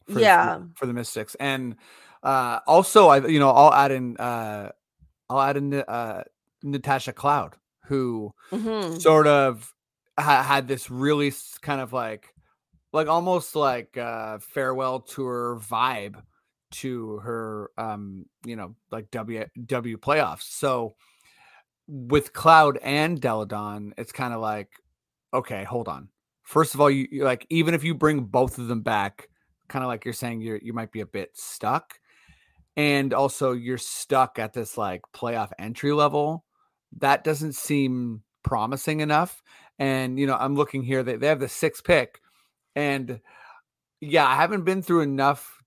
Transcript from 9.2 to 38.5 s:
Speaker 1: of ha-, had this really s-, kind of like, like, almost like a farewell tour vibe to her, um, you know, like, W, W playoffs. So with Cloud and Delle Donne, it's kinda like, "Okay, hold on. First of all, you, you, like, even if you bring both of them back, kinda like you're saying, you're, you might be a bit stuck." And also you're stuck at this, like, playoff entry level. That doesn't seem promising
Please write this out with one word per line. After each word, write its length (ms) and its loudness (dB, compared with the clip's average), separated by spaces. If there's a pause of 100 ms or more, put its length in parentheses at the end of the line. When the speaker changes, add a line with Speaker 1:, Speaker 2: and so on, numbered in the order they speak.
Speaker 1:
of 460 2 (460)
ha-, 240 4
had 240 0
this 240 -6
really 380 0
s-, 320 -14
kind 200 -6
of 120 -10
like, 420 -8 (580)
like, 140 0
almost 480 0
like 420 -2
a 440 -8
farewell 600 -4
tour 600 -6
vibe 640 -4 (480)
to 480 -10
her, 580 -10
um, 480 -10 (200)
you 100 -10
know, 200 -14 (160)
like, 200 -12
W, 340 -8 (200)
W 320 -6
playoffs. 460 -2
So 520 -4 (920)
with 460 -2
Cloud 500 6
and 380 0
Delle 240 -2
Donne, 520 -10
it's 160 -12
kinda 260 -6
like, 320 -6 (640)
"Okay, 320 -4
hold 240 -6
on. 200 -12 (340)
First 320 0
of 60 2
all, 100 8
you, 200 0
you, 140 -4
like, 240 -2
even 260 2
if 80 -2
you 120 -2
bring 300 2
both 340 0
of 100 -8
them 120 -2
back, 480 -4 (400)
kinda 180 -6
like 180 -8
you're 80 -8
saying, 280 -8
you're, 180 -8
you 140 -12
might 180 -8
be 100 -10
a 60 -8
bit 300 -10
stuck." 640 -6 (800)
And 360 2
also 400 0
you're 260 -6
stuck 600 -2
at 140 -6
this, 240 -8
like, 260 -4 (120)
playoff 440 -6
entry 340 -4
level. 520 0 (540)
That 260 2
doesn't 300 -2
seem 680 -2 (200)
promising 580 -2